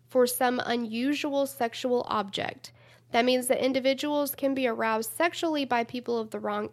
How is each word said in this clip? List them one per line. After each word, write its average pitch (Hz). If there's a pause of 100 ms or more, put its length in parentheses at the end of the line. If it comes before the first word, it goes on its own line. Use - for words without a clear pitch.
for 254
some 247
unusual 269
sexual 247
object. - (400)
That 240
means 254
that 240
individuals 269
can 277
be 262
aroused 226
sexually 330
by 240
people 240
of 220
the 208
wrong 208